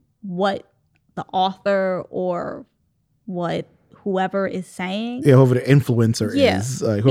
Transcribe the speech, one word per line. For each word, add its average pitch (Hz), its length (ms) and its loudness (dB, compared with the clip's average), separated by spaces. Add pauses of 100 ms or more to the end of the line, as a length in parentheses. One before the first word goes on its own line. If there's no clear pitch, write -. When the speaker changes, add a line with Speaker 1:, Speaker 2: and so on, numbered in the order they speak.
(220)
Speaker 1:
what 196 500 -4 (440)
the - 180 -10
author 190 760 -2
or 175 560 -6 (600)
what 170 420 -6 (280)
whoever 190 520 -2
is 185 180 -8
saying. 220 600 -8
Speaker 2:
Yeah, 135 100 8
whoever 127 200 6
the 123 60 0
influencer 123 720 2
Speaker 1:
Yeah. 254 260 2
Speaker 2:
is, 127 220 -6
uh, 110 160 0
whoever 104 140 -2